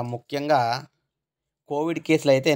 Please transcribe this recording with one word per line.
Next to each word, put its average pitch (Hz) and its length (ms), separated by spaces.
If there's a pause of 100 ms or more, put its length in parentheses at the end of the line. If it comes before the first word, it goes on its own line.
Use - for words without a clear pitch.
ముఖ్యంగా 139 520 (1080)
కోవిడ్ 160 300
కేసులు 156 340
అయితే 135 220